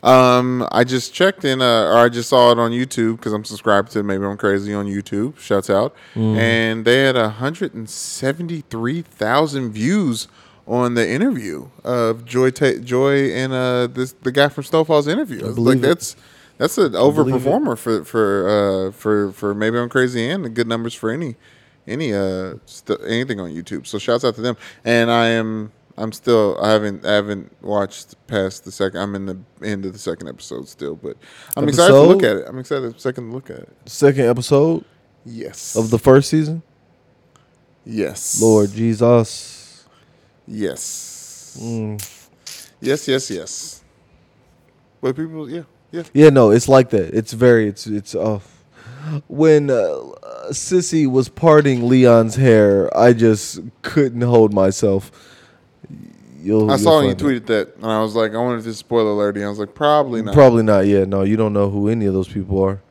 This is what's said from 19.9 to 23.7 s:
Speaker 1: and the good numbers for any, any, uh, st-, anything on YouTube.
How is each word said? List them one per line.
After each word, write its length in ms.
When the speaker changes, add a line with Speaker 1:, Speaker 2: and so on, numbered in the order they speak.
Speaker 1:
and 160
the 40
good 180
numbers 260
for 180
any, 240
any, 260
uh, 420
st-, 420
anything 320
on 120
YouTube. 360